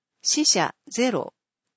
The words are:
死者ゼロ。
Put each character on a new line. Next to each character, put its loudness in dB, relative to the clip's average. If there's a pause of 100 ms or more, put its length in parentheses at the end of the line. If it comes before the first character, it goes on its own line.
(220)
死 0
者 2 (140)
ゼ 0
ロ。 -4 (440)